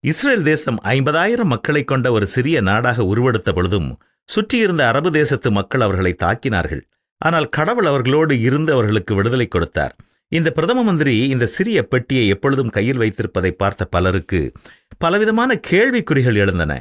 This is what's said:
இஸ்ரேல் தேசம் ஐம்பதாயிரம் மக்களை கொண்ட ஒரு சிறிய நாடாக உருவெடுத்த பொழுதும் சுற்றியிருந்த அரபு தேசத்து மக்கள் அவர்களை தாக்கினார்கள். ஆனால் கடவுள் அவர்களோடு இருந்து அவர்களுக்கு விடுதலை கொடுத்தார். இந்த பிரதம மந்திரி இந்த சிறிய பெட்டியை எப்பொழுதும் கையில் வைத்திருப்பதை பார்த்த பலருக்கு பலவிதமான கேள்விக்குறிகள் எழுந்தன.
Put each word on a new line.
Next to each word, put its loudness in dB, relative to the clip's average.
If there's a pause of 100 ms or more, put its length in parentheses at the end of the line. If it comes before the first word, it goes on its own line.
இஸ்ரேல் 0
தேசம் 0
ஐம்பதாயிரம் 0
மக்களை -2
கொண்ட 0
ஒரு 2
சிறிய 0
நாடாக 0
உருவெடுத்த 0
பொழுதும் -2 (380)
சுற்றியிருந்த 0
அரபு 0
தேசத்து 0
மக்கள் -2
அவர்களை 0
தாக்கினார்கள். -4 (380)
ஆனால் 0
கடவுள் -2
அவர்களோடு 2
இருந்து 0
அவர்களுக்கு 0
விடுதலை 0
கொடுத்தார். -4 (380)
இந்த 0
பிரதம 0
மந்திரி 2 (140)
இந்த 0
சிறிய -2
பெட்டியை 0
எப்பொழுதும் 0
கையில் -2
வைத்திருப்பதை -2
பார்த்த -4
பலருக்கு 0 (580)
பலவிதமான 2
கேள்விக்குறிகள் 2
எழுந்தன. 0